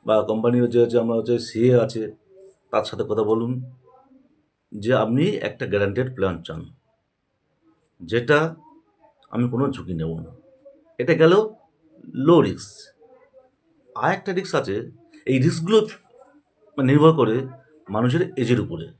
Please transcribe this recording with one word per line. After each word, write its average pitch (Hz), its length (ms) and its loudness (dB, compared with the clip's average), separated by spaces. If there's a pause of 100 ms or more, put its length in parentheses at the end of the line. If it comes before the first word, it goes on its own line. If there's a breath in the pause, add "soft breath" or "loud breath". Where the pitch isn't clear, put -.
বা 110 100 2 (140)
কোম্পানির 120 440 2
যে 120 100 4
হচ্ছে 120 200 2
আমরা 113 140 -2
হচ্ছে 117 180 -2 (120)
সিএ 123 260 2 (120)
আছে, 110 180 -8 (680)
তার 107 180 0
সাথে 101 200 -6
কথা 107 220 0
বলুন 117 200 0 (1200)
যে 107 200 -4 (120)
আপনি 120 200 0 (260)
একটা - 220 -10
গ্যারান্টেড 101 440 -2
প্ল্যান 95 200 -2 (100)
চান, 80 160 -12 (1400)
যেটা 120 380 0 (960)
আমি 120 200 0
কোনো 127 120 0 (100)
ঝুঁকি 90 240 -10
নেব 80 120 -6 (140)
না। - 60 -20 (720)
এটা 127 200 0
গেল 165 120 6 (920)
লো 170 100 8 (120)
রিস্ক। - 260 -10 (1300)
আর 135 160 2
একটা 190 200 -8
রিস্ক 185 240 -6
আছে, 98 140 -4 (560 loud breath)
এই 131 140 2
রিস্কগুলো 170 340 2 (960)
মানে 135 140 2
নির্ভর 151 280 8
করে 110 160 2 (600)
মানুষের 123 280 0 (180)
এজের 117 240 0
উপরে। 82 200 -12 (140)